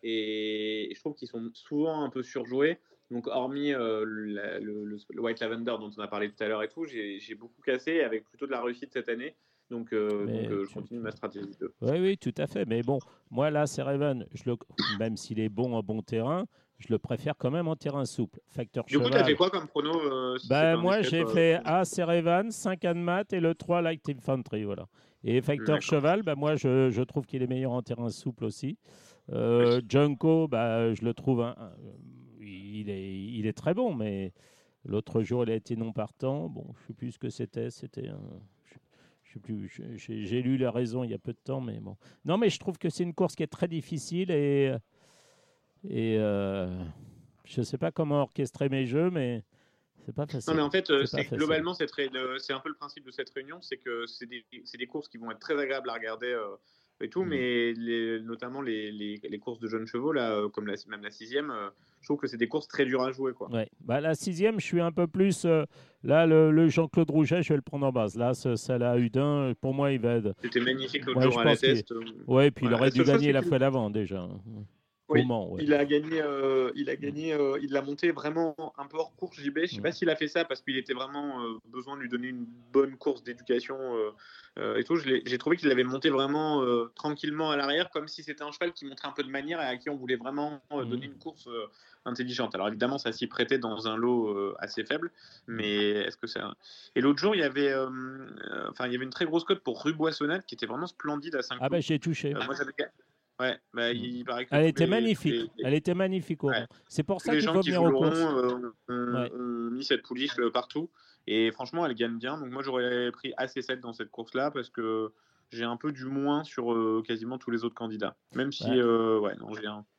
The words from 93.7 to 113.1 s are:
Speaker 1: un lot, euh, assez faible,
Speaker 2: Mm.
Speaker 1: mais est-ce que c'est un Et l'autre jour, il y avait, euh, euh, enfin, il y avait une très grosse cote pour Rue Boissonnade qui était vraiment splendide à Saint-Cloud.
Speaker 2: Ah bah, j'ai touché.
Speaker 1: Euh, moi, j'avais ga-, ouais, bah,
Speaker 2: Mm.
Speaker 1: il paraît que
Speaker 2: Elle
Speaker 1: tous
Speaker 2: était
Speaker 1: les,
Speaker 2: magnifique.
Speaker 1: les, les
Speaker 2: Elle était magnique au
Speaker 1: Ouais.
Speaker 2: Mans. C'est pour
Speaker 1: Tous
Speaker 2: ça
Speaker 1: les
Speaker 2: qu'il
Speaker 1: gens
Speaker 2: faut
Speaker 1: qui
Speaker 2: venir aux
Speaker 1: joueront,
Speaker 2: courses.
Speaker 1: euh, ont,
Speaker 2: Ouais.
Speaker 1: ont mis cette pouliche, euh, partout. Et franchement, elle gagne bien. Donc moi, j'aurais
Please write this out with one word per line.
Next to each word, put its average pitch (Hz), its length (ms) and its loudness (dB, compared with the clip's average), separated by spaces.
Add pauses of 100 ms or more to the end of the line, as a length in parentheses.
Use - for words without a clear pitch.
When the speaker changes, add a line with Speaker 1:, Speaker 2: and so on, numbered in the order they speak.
Speaker 1:
un 110 80 -2
lot, 117 320 2
euh, 98 320 -2
assez 107 240 -6
faible, 160 300 -4 (340)
Speaker 2:
Mm. 117 80 -8
Speaker 1:
mais 107 220 0 (140)
est-ce 104 260 -2
que 117 100 -10
c'est - 140 -6
un 104 120 -8 (420)
Et - 40 2
l'autre 139 200 4
jour, 202 140 4
il 196 60 2
y 160 40 4
avait, 139 280 2
euh, 135 160 0
euh, 131 840 -10
enfin, 127 160 -6
il 123 40 -2
y 123 60 -2
avait 131 80 -4
une 131 40 -8
très 131 140 -2
grosse 165 220 0
cote 190 180 0
pour 120 180 -4
Rue 156 120 0
Boissonnade 156 500 0
qui - 120 -14
était 113 100 -6
vraiment 131 220 -4
splendide 147 480 -6
à 131 80 0
Saint-Cloud. 127 220 -6
Speaker 2:
Ah 139 40 2
bah, 170 100 2
j'ai 156 180 2
touché. 147 380 -2
Speaker 1:
Euh, - 80 -2
moi, 135 140 -4
j'avais 139 200 -4
ga-, - 120 -4 (500)
ouais, 127 180 0 (160)
bah, 117 200 0
Speaker 2:
Mm. 120 40 -2
Speaker 1:
il 123 280 -6
paraît 127 200 -4
que 139 100 -2
Speaker 2:
Elle 151 80 8
Speaker 1:
tous 160 60 6
Speaker 2:
était 160 160 2
Speaker 1:
les, 170 40 2
Speaker 2:
magnifique. 220 440 2
Speaker 1:
les, 117 80 2
les 113 80 -4 (160)
Speaker 2:
Elle 131 100 4
était 156 180 2
magnique 185 500 0
au 147 40 2
Speaker 1:
Ouais. 123 140 2
Speaker 2:
Mans. 117 60 -8 (200)
C'est - 160 -2
pour 190 160 0
Speaker 1:
Tous - 60 -10
Speaker 2:
ça - 80 2
Speaker 1:
les 151 60 4
Speaker 2:
qu'il 147 80 2
Speaker 1:
gens 160 60 2
Speaker 2:
faut 185 60 6
Speaker 1:
qui 175 100 2
Speaker 2:
venir 180 140 4
aux 170 60 8
Speaker 1:
joueront, 156 200 6
Speaker 2:
courses. 160 100 2
Speaker 1:
euh, 123 520 0 (180)
ont, 123 240 -2
Speaker 2:
Ouais. 123 200 -2
Speaker 1:
ont 120 380 -4
mis 127 120 -6
cette 127 180 0
pouliche, 131 380 -6
euh, 120 100 4
partout. 147 400 -4 (380)
Et 113 240 2
franchement, 165 340 -4
elle 135 80 0
gagne 117 240 -2
bien. 127 220 -6
Donc 135 120 -8
moi, 135 120 -6
j'aurais 123 480 0